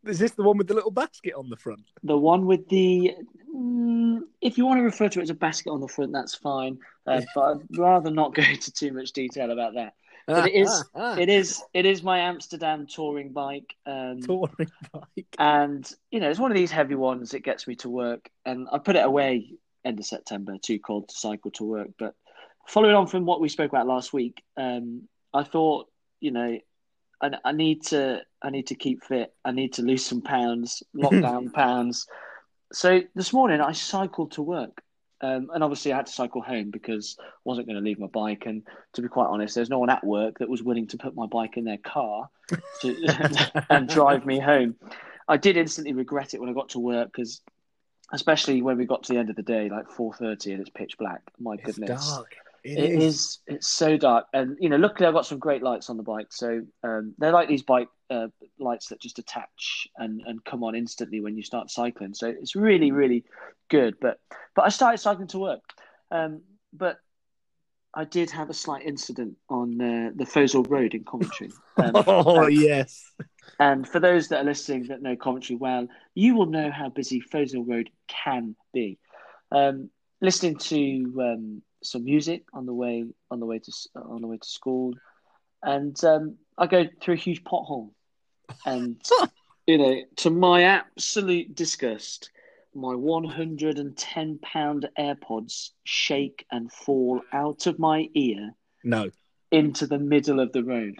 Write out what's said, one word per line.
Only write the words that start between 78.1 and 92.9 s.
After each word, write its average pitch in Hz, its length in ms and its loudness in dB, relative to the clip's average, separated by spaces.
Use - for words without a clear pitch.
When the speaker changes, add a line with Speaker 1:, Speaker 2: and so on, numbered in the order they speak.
Speaker 2:
be. 110 240 -4
Um, 139 400 2
listening 180 380 0
to, 135 640 -2
um, 113 400 -4
some 120 220 -6
music 151 460 0
on 127 140 -12
the 123 80 -6
way, 120 300 -2
on 120 100 -8
the 113 60 -6
way 113 140 -6
to - 100 -18
s-, - 260 -14
on 117 260 -14
the 117 60 -10
way 113 100 -8
to - 100 -16
school, 127 480 -4
and, 143 420 -4
um, 156 320 4
I 175 80 2
go 175 200 6
through 180 140 0
a 165 40 0
huge 165 260 -4
pothole, 131 480 -6
and 120 340 -4
Speaker 1:
<laughs> - 320 -8
Speaker 2:
you 160 100 8
know, 135 220 6
to - 160 2
my 175 320 8
absolute 185 920 2
disgust, - 800 -6
my 127 220 -6